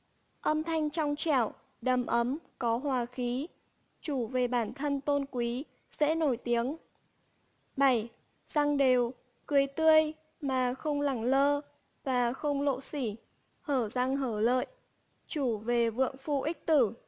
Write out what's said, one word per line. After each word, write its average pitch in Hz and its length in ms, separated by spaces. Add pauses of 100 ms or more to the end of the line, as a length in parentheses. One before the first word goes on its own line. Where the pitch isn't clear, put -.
(400)
âm 311 220
thanh 320 280
trong 294 260
trẻo, 269 360 (300)
đầm 254 240
ấm, 240 320 (200)
có 233 180
hòa 262 300
khí, 247 420 (520)
chủ 262 260
về 247 220
bản 233 260
thân 277 260
tôn 285 300
quý, 240 340 (260)
dễ 302 240
nổi 302 220
tiếng. 240 400 (1000)
Bảy, 254 320 (380)
răng 294 300
đều, 254 360 (340)
cười 277 200
tươi 311 460 (280)
mà 254 340
không 294 260
lẳng 269 220
lơ 277 380 (440)
và 247 280
không 285 300
lộ 285 180
sỉ, 247 360 (440)
hở 254 280
răng 254 280
hở 240 240
lợi, 247 260 (600)
chủ 247 320
về 233 320
vượng 240 260
phu 285 260
ích - 240
tử. 269 260 (160)